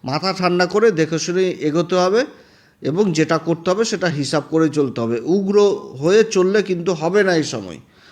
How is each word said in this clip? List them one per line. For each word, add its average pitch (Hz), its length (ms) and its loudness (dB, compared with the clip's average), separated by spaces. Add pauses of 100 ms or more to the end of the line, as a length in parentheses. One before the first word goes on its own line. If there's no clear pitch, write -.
মাথা 156 280 -4
ঠান্ডা 180 340 2
করে 208 240 4
দেখে 156 280 0
শুনে 180 240 -2
এগোতে 165 520 0
হবে 190 300 2 (580)
এবং 180 300 0
যেটা 160 260 0
করতে 165 320 -2
হবে 208 140 0
সেটা 185 220 -4
হিসাব 147 440 -2
করে 160 180 2
চলতে 135 320 -2
হবে। 117 240 -2
উগ্র 196 360 2 (400)
হয়ে 196 240 4
চললে 196 380 2
কিন্তু 175 320 -4
হবে 175 300 0
না 180 120 2
এই 156 60 0
সময়। 98 360 -8 (340)